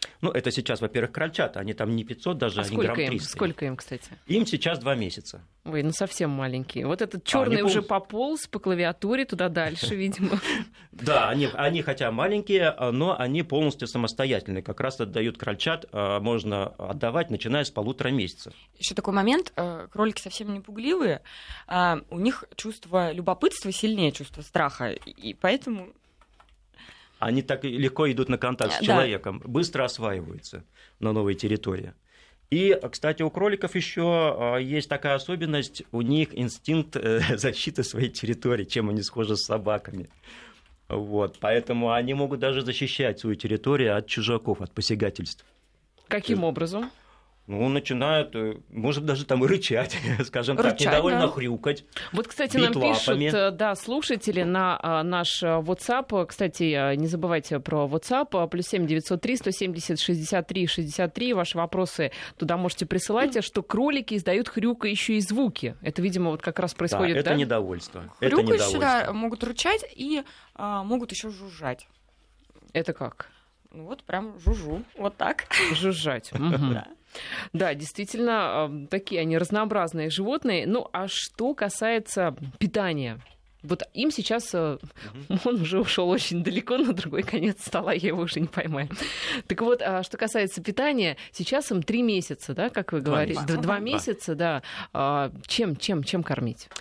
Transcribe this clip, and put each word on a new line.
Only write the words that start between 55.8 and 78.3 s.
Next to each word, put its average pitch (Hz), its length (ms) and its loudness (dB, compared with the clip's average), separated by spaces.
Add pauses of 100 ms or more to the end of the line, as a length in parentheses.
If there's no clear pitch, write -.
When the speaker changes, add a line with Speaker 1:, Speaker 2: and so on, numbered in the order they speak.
Speaker 2:
Кстати, 165 460 0
э, 139 220 4
не 151 140 2
забывайте 165 500 0
про 143 300 0
WhatsApp, 190 560 0
э, 165 40 -2
плюс 175 200 -2
семь 180 180 2
девятьсот 160 360 0
три 247 140 0
сто 202 140 -2
семьдесят 175 480 -2
шестьдесят 170 480 0
три 180 220 0
шестьдесят 165 460 -2
три. 247 200 0
Ваши 175 240 0
вопросы 170 540 0 (260)
туда 170 180 0
можете 180 300 0
присылать, 226 580 2
что - 200 -4
кролики 262 500 0
издают 202 340 2
хрюкающие 214 720 0
звуки. 196 640 0
Это, 156 180 -4
видимо, 180 300 2
вот 156 120 -2
как 175 180 -2
раз 180 140 0
Speaker 1:
Да, - 40 -20
Speaker 2:
происходит, 175 380 2
Speaker 1:
это - 140 2
Speaker 2:
да? 151 60 6
Speaker 1:
недовольство. 95 680 0 (160)
Это 190 160 4
Speaker 3:
Хрюкающие, 208 420 4
да, 262 220 4
Speaker 1:
недовольство. - 140 -2
Speaker 3:
могут 226 300 -4
рычать 339 400 0 (120)
и, 285 260 -2 (320)
а, 202 300 -4
могут 233 260 -2
ещё - 200 -8
жужжать. 165 580 -8 (840)
Speaker 2:
Это 160 200 0
как? - 380 -8 (420)
Speaker 3:
Ну 160 140 -16
вот 240 180 -12
прям 190 340 -6
жужжу, 175 460 0 (120)
вот - 200 -4
так. - 300 0 (280)
Speaker 2:
Жужжать. 156 580 0
Мгм. 139 420 4
Speaker 3:
<laughs> - 0 -
Да. 127 120 -4 (680)
Speaker 2:
Да, 170 220 2
действительно, 190 880 0